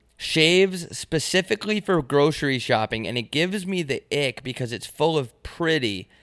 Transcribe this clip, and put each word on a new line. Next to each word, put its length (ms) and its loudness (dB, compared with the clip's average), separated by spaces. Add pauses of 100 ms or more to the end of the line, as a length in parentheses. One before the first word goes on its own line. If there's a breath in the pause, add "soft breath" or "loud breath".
(160)
shaves 800 2
specifically 840 -2
for 200 2
grocery 600 2
shopping, 480 0
and 100 -4
it 140 -6
gives 340 -2
me 160 -2
the 220 -4 (120)
ick 280 -2
because 280 -6
it's 140 -8
full 320 0
of 240 -6
pretty 640 -2 (140 soft breath)